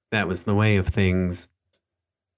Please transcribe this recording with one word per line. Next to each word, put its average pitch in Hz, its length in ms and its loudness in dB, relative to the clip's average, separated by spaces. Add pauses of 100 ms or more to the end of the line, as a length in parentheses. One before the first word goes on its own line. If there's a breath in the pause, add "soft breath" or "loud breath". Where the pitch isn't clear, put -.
(120)
That 101 160 -2
was 92 160 -6
the 104 100 0
way 107 220 4
of 92 100 0
things. 92 640 0 (880)